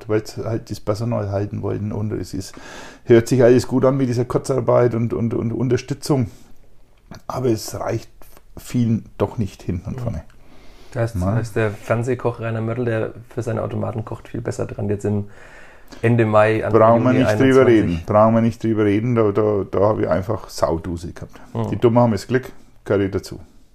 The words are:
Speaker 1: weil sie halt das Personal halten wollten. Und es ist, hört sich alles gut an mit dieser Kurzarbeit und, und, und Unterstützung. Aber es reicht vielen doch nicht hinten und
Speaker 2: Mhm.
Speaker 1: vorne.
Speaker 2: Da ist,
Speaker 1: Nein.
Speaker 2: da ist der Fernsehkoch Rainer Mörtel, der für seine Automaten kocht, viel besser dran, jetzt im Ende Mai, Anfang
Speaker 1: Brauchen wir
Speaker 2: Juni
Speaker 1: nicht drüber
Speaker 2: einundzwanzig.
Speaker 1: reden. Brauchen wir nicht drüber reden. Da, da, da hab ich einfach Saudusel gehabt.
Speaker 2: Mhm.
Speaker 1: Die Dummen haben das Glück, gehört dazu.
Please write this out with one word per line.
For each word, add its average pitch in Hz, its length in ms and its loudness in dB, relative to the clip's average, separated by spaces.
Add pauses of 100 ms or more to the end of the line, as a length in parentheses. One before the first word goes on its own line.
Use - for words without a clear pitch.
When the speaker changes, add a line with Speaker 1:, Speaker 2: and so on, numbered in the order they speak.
Speaker 1:
weil 110 160 0
sie - 200 -10
halt 113 260 -6
das 107 80 -8
Personal 107 520 -4
halten 101 320 -4
wollten. 104 280 -4
Und 107 220 -4
es 95 220 -8
ist, - 200 -10 (500)
hört 117 240 6
sich 127 140 4
alles 127 240 6
gut 127 200 2
an 131 100 4
mit 131 140 0
dieser 120 160 -2
Kurzarbeit 123 680 2
und, 113 200 -2
und, 113 200 -2
und 117 180 -2
Unterstützung. 127 760 -2 (1000)
Aber 127 220 -4
es 104 300 -2
reicht 113 300 -6 (480)
vielen 113 640 -2
doch - 180 -2
nicht - 260 -6
hinten 90 260 -6
und - 80 -8
Speaker 2:
Mhm. 123 60 -10
Speaker 1:
vorne. 82 200 -6 (680)
Speaker 2:
Da 117 120 -2
ist, 113 100 -6
Speaker 1:
Nein. 95 200 0
Speaker 2:
da 117 60 0
ist - 160 -6
der 110 140 0
Fernsehkoch 117 680 -4
Rainer 113 220 -4
Mörtel, 113 240 -2
der 113 280 -4 (140)
für - 140 -8
seine 110 200 -4
Automaten 107 440 -4
kocht, - 220 -14
viel 117 120 -10
besser 117 260 -6
dran, 104 220 -6
jetzt 104 160 -4
im 104 240 -2 (720)
Ende 117 240 4
Mai, 107 400 4
Anfang 107 160 4
Speaker 1:
Brauchen 117 220 6
wir 127 100 2
Speaker 2:
Juni 131 120 2
Speaker 1:
nicht 110 80 2
drüber 131 300 6
Speaker 2:
einundzwanzig. 117 200 6
Speaker 1:
reden. 85 240 -2
Brauchen 110 280 4
wir 113 60 4
nicht 113 220 -2
drüber 107 220 0
reden. 107 300 2
Da, 110 180 4
da, 104 380 2
da 95 100 0
hab 104 200 2
ich 104 80 -2
einfach 98 400 -4
Saudusel 82 640 -4
gehabt. - 260 -16 (140)
Speaker 2:
Mhm. 113 180 -4
Speaker 1:
Die 110 60 -4
Dummen 117 220 2
haben 120 140 4
das 98 140 -4
Glück, 123 240 -2 (340)
gehört 101 300 0
dazu. - 260 -8 (340)